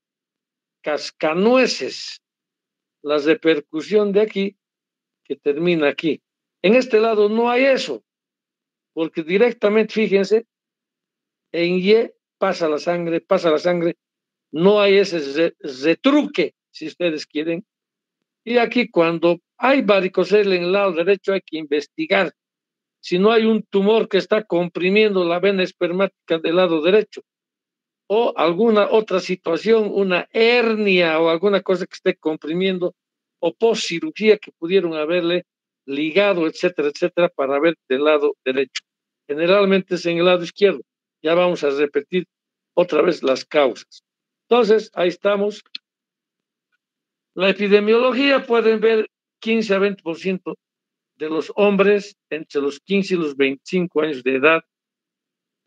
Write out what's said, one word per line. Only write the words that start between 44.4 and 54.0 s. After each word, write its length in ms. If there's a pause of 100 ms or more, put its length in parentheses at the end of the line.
Entonces, 460
ahí 140
estamos. 540 (1700)
La 160
epidemiología, 960
pueden 340
ver, 280 (320)
quince 340
a 40
veinte 240
por 140
ciento 400 (600)
de 120
los 280
hombres 600 (140)
entre 300
los 200
quince 340
y 40
los 180
veinticinco 640